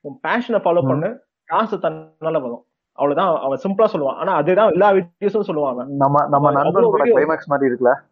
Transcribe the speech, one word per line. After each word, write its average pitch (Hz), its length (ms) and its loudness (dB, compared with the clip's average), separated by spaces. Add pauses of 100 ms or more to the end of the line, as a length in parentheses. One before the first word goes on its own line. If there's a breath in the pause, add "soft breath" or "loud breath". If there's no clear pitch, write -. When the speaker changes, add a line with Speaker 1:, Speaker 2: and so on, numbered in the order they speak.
Speaker 1:
உன் 139 220 -16
பேஷனை 214 380 -2
ஃபாலோ 170 220 0
Speaker 2:
ம். 135 40 0
Speaker 1:
பண்ணு, 156 380 -4 (200)
காசு 208 320 -2
தன்னால 160 560 -6
வரும். 127 340 -6 (260)
அவ்வளவுதான் 151 500 0
அவன் 135 200 -4
சிம்பிளா 208 300 2
சொல்லுவான். 139 240 -4
ஆனா 170 180 -4
அதுதான் 180 360 2
எல்லா 185 200 4
வீடியோஸும் 185 180 2 (120)
சொல்லுவான் 196 480 -2
அவன். 123 180 -8 (100)
Speaker 2:
நம்ம, 143 240 2
நம்ம 143 160 0
Speaker 1:
அவன் 143 160 2
Speaker 2:
நண்பன் 143 120 2
Speaker 1:
அவ்வளவு 196 260 2
Speaker 2:
கூட 156 120 2
Speaker 1:
வீடியோ 175 240 4
Speaker 2:
கிளைமேக்ஸ் 156 200 -4
மாதிரி 139 280 0
இருக்குல்ல? 123 260 0 (120)